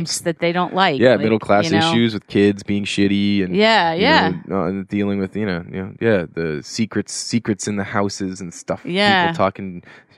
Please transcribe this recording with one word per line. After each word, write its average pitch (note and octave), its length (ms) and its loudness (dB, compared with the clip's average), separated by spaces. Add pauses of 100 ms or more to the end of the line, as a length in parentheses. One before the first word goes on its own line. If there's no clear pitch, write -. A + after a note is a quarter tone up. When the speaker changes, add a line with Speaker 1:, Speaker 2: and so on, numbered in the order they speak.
Speaker 1:
dicks - 120 -6
that E3 180 -4
they E3+ 120 0
don't F3+ 220 -2
like, F3+ 260 2
Speaker 2:
Yeah, B2+ 120 6
Speaker 1:
like, G2+ 100 4
Speaker 2:
middle A2 180 2
class G#2 320 2
Speaker 1:
you - 80 2
know. - 120 2
Speaker 2:
issues A#2 240 2
with G2 120 -8
kids G2+ 360 2
being G2+ 220 -2
shitty G2+ 580 2
and, F3 120 -2
Speaker 1:
Yeah, G3+ 380 4
Speaker 2:
you E3+ 80 -2
Speaker 1:
yeah. A#3 320 2 (140)
Speaker 2:
know, F#2+ 160 -2
uh, D#2+ 60 -2
and F#2+ 180 -6
dealing G2+ 320 -2
with, F#2+ 160 -4
you G#2+ 100 -4
know, F2 260 -4
you F2+ 120 -8
know, G2 160 -12
yeah, G#2 340 2
the D#2 300 -4
secrets, - 500 -4
secrets - 540 -2
in G#2 80 -4
the G2 80 -4
houses G2 560 -4
and F2 140 -10
stuff. - 320 -8
Speaker 1:
Yeah. F#3+ 420 2
Speaker 2:
People E3 100 -4
talking F#2+ 460 -4 (340)